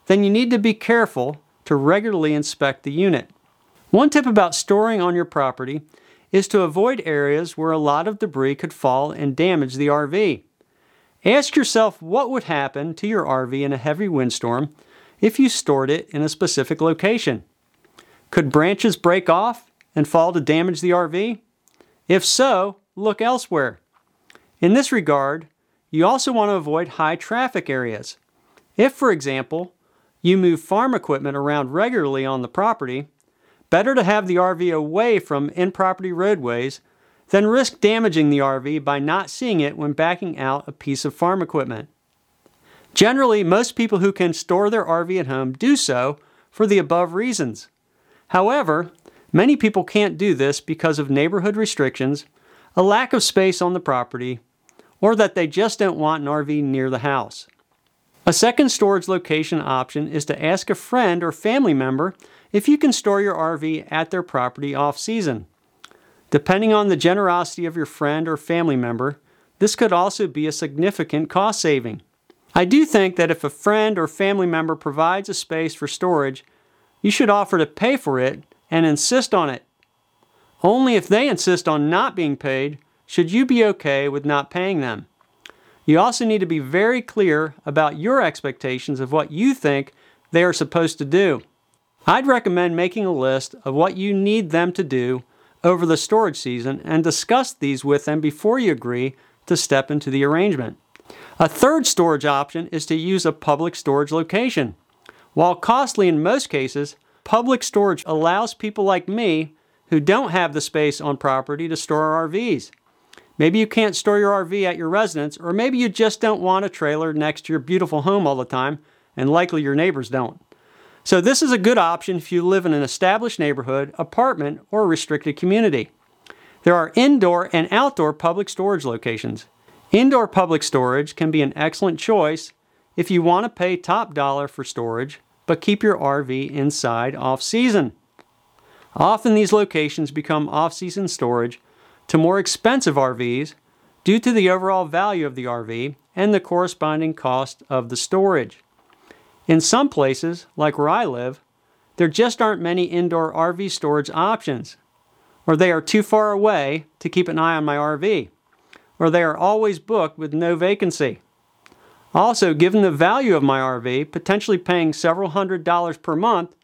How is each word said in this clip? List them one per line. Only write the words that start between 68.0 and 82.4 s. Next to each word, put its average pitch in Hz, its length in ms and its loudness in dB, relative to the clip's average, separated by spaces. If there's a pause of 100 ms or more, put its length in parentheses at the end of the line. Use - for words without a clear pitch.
or 156 80 -2
family 160 400 0
member, 123 440 -4 (400)
this 208 160 2
could 220 160 2
also 185 340 0
be 151 200 -4
a 156 60 -4
significant 156 800 -4
cost 202 300 0
saving. 127 420 -2 (520)
I 180 100 4
do 269 200 4
think 196 320 2
that 170 140 2
if 160 140 -4
a 143 60 -4
friend 214 480 0
or 160 100 -2
family 196 380 -2
member 160 280 -2
provides 165 540 -2
a 196 60 -6
space 160 400 -6
for 147 120 -10
storage, 143 580 -2 (560)
you 208 100 0
should 208 200 2
offer 202 260 2
to 156 100 2
pay 247 300 -2
for 139 220 -2
it 135 240 -2 (280)
and 165 140 2
insist 196 480 0
on 170 160 2
it. 127 160 -10 (960)
Only 240 340 4
if 180 120 -2
they 233 200 2
insist 180 380 0
on 151 220 0
not 208 260 0
being 151 220 -2
paid 139 420 -4 (280)